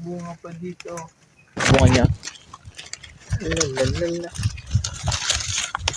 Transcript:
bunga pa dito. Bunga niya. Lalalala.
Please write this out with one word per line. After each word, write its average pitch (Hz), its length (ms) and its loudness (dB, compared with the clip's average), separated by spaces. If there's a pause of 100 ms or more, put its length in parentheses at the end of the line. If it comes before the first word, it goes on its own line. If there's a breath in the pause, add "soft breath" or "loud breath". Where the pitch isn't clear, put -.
bunga 170 400 -10
pa 170 160 -12
dito. 175 320 -10 (640)
Bunga 135 320 6
niya. 127 180 6 (1300)
Lalalala. 160 1160 0 (1400)